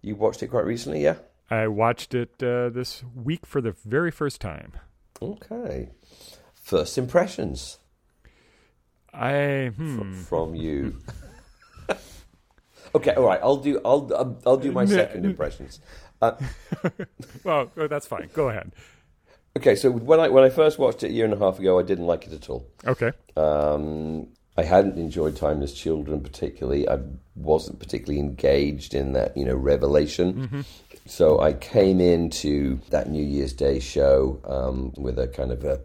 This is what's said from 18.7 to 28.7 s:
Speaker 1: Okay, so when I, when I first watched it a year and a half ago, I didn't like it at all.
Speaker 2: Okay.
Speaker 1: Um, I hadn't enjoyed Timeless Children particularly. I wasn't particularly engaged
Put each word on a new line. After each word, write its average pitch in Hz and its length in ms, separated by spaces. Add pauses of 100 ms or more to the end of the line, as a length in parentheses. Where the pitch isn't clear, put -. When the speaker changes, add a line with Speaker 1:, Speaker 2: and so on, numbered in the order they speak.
Speaker 1:
Okay, 120 180
so 131 160
when 123 280
I, 160 100
when 131 160
I 131 40
first 151 300
watched 120 240
it 110 80
a - 20
year 113 140
and 107 80
a 101 40
half 95 200
ago, 92 200
I 90 40
didn't 87 240
like 85 200
it 80 60
at 76 160
all. 62 180 (200)
Speaker 2:
Okay. 117 260 (240)
Speaker 1:
Um, 78 920 (280)
I 87 60
hadn't 92 360
enjoyed 78 380
Timeless 73 380
Children 76 480
particularly. 67 680
I 67 120 (340)
wasn't 78 460
particularly - 400
engaged 71 760